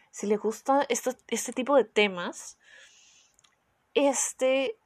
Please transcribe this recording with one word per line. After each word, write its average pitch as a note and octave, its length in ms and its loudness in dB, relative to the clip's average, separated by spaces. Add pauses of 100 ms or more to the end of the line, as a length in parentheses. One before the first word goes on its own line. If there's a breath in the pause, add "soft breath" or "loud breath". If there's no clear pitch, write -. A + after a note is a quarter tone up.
(100)
si - 160 -10
les G#3 140 0
gusta C4+ 480 0
esto, B3+ 240 -2 (160)
este A#3 240 -6
tipo B3+ 240 0
de A#3+ 80 6
temas, G3+ 720 -4 (1400 soft breath)
este C4 920 0